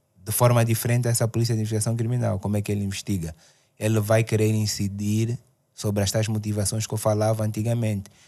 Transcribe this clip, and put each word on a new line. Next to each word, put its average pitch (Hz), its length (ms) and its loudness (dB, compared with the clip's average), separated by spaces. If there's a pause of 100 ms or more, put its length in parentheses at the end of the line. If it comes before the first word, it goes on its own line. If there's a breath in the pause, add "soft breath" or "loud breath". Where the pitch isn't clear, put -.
(240)
de - 60 -8
forma 120 340 4
diferente 120 440 0
a - 20 0
essa 117 160 0
polícia 117 300 0
de 110 60 0
investigação 110 340 -2
criminal. 113 420 0
Como 104 180 -2
é 101 60 -2
que 101 80 -4
ele 101 140 0
investiga? 98 500 -4 (420 soft breath)
Ele 110 220 2
vai 110 240 4
querer 110 320 2
incidir 107 800 -2 (380)
sobre 104 260 -2
as 98 120 0
tais 110 160 0
motivações 107 580 -2
que - 80 -6
eu 110 40 -2
falava 107 440 0
antigamente. 107 640 -2 (200 soft breath)